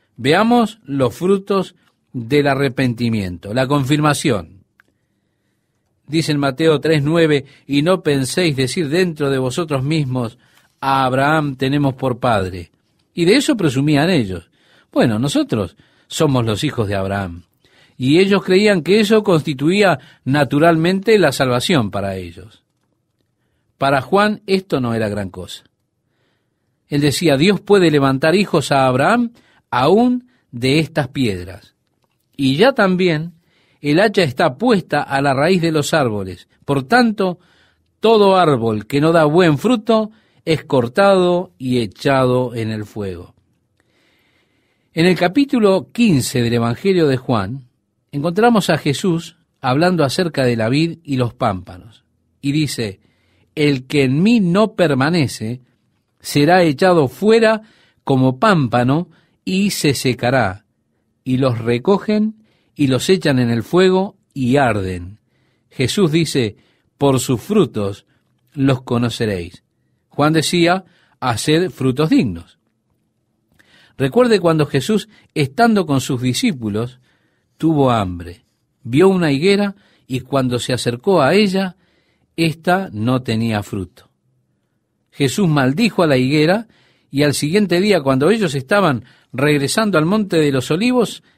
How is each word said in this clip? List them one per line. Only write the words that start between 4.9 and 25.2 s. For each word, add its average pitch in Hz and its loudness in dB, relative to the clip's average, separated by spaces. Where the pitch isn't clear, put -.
Dice 160 -2
en 147 0
Mateo 143 2
tres 151 0
nueve: 151 2
"Y 143 0
no 180 0
penséis 143 -2
decir 135 -2
dentro 156 -2
de 135 0
vosotros 131 -4
mismos: 127 -4
'A 135 0
Abraham 139 0
tenemos 139 0
por 127 -4
padre'". 95 -2
Y 170 -2
de 196 6
eso 285 0
presumían 147 0
ellos: 98 -2
"Bueno, 127 0
nosotros 139 -2
somos 135 0
los 107 -4
hijos 120 -4
de 101 -4
Abraham". 95 -6
Y 139 2
ellos 196 2
creían 190 2
que 196 2
eso 214 2
constituía 165 0
naturalmente 160 2
la 160 2
salvación 123 0
para 98 -6
ellos. 90 -16
Para 139 0
Juan 202 0
esto 190 -2
no 120 -2
era 110 -2
gran 101 -6